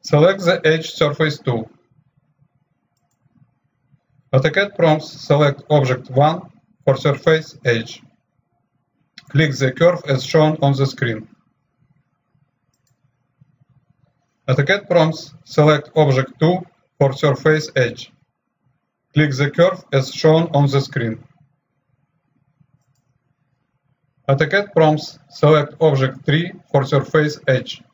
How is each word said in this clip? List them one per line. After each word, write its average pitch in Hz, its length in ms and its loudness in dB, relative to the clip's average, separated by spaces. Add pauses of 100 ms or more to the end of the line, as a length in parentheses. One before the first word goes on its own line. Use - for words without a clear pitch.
Select 180 340 2
the 170 260 0
Edge 160 240 0
Surface 147 480 -2
tool. 110 320 -6 (2750)
At 135 80 4
the 156 80 0
cut 202 260 -4
prompts, 156 340 0
select 143 600 0
Object 131 400 0
one 151 320 0 (420)
for 135 100 2
surface 160 720 -2
edge. 117 380 -4 (1300)
Click 139 260 0
the 131 160 -2
curve 170 340 2
as 131 160 -2
shown 156 380 0
on 139 160 2
the 135 80 0
screen. 117 420 -6 (3250)
At 135 120 0
the 139 60 0
cut 196 260 -2
prompts, 165 420 0 (120)
select 147 520 2
Object 135 420 0
two 175 200 0 (400)
for 135 160 0
surface 151 600 -2
edge. - 380 -4 (1000)
Click 147 200 0
the 139 160 -2
curve 180 400 0
as 135 220 -2
shown 160 400 2
on 143 160 2
the 135 140 0
screen. 117 420 -8 (3000)
At 139 80 2
the 151 120 -2
cut 202 260 -4
prompts, 156 440 0 (120)
select 147 500 2
Object 135 460 0
three 165 260 -2 (180)
for 135 140 0
surface 147 640 -2
edge. 127 320 -4 (140)